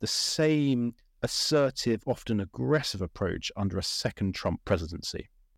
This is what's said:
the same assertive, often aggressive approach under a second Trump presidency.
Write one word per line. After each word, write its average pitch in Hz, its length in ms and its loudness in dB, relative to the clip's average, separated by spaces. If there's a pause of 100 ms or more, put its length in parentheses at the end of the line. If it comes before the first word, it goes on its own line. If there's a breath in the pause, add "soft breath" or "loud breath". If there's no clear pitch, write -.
the - 60 -2
same 139 840 2 (280)
assertive, 131 840 2
often 113 360 0
aggressive 127 600 0
approach 90 540 -4
under 95 240 -2
a 90 40 -2
second - 520 -2
Trump 85 300 -2
presidency. 85 640 -4 (280)